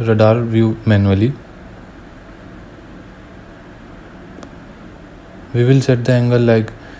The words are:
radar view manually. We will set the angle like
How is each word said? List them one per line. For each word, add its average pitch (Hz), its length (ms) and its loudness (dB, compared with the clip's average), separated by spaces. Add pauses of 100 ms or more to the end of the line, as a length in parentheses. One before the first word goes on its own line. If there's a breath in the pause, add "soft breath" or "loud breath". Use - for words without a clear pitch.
radar 110 380 2
view 113 420 0
manually. 101 480 2 (4000)
We 120 100 0
will 131 160 4
set 123 240 0
the 131 80 0
angle 120 280 2
like 113 320 0 (280 loud breath)